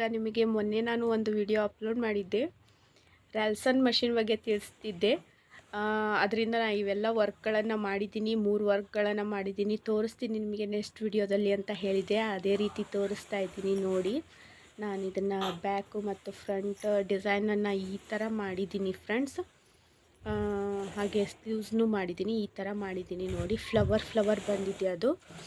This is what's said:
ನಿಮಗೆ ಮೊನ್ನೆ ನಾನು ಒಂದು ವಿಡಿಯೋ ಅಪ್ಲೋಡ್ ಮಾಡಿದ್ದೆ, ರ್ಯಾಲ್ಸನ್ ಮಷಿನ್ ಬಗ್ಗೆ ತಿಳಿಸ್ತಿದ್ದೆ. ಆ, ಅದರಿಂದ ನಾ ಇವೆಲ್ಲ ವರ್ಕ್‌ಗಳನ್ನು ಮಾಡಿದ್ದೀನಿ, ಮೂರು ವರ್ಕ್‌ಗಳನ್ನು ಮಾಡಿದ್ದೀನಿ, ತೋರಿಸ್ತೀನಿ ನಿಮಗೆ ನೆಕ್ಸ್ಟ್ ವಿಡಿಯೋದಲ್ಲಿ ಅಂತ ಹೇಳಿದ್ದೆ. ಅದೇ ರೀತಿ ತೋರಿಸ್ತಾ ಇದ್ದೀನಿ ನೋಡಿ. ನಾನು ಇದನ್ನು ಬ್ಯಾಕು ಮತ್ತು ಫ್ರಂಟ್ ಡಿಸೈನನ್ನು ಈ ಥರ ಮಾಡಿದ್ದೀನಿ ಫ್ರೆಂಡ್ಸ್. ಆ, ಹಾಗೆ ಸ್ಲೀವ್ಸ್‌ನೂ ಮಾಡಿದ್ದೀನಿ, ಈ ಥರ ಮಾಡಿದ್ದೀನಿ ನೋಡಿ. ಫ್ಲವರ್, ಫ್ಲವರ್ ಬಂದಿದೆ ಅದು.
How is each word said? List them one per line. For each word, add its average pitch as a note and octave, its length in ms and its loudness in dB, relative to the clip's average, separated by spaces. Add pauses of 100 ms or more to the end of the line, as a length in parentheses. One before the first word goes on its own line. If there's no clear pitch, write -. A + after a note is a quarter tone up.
ನಿಮಗೆ A3 360 0
ಮೊನ್ನೆ G#3+ 380 2
ನಾನು A#3 260 0
ಒಂದು A3 240 2
ವಿಡಿಯೋ G#3+ 300 2
ಅಪ್ಲೋಡ್ A3 380 -2
ಮಾಡಿದ್ದೆ, G#3 460 0 (880)
ರ್ಯಾಲ್ಸನ್ A3 520 4
ಮಷಿನ್ A#3+ 300 4
ಬಗ್ಗೆ A3+ 200 2
ತಿಳಿಸ್ತಿದ್ದೆ. G#3 800 0 (580)
ಆ, G#3 60 -4 (420)
ಅದರಿಂದ A3 340 2
ನಾ A3+ 140 2
ಇವೆಲ್ಲ G3+ 400 0
ವರ್ಕ್‌ಗಳನ್ನು G#3+ 680 0
ಮಾಡಿದ್ದೀನಿ, G#3+ 580 -2
ಮೂರು G#3 300 2
ವರ್ಕ್‌ಗಳನ್ನು G#3 580 0
ಮಾಡಿದ್ದೀನಿ, G3+ 540 -2
ತೋರಿಸ್ತೀನಿ A3 600 -2
ನಿಮಗೆ G#3 260 -4
ನೆಕ್ಸ್ಟ್ G#3 360 -6
ವಿಡಿಯೋದಲ್ಲಿ G3+ 500 2
ಅಂತ G3+ 220 0
ಹೇಳಿದ್ದೆ. G3 440 0
ಅದೇ G3+ 380 0
ರೀತಿ G#3 360 0
ತೋರಿಸ್ತಾ G3+ 480 -2
ಇದ್ದೀನಿ G3 420 -2
ನೋಡಿ. F#3+ 420 0 (560)
ನಾನು G3+ 220 -4
ಇದನ್ನು F#3+ 600 -2
ಬ್ಯಾಕು G3 400 -4
ಮತ್ತು G3+ 300 -6
ಫ್ರಂಟ್ G3+ 760 -2
ಡಿಸೈನನ್ನು G3+ 680 0
ಈ F#3+ 220 -4
ಥರ G#3 300 -6
ಮಾಡಿದ್ದೀನಿ G3 640 -2
ಫ್ರೆಂಡ್ಸ್. B3 480 -2 (880)
ಆ, G#3+ 40 -2 (640)
ಹಾಗೆ G#3 300 0
ಸ್ಲೀವ್ಸ್‌ನೂ A3 600 -2
ಮಾಡಿದ್ದೀನಿ, G3+ 580 0
ಈ G3+ 40 -4
ಥರ G3 240 -8
ಮಾಡಿದ್ದೀನಿ F#3 560 -6
ನೋಡಿ. F3+ 280 0
ಫ್ಲವರ್, G#3+ 460 4
ಫ್ಲವರ್ G#3 380 2
ಬಂದಿದೆ G3 480 -2
ಅದು. F#3 260 2 (340)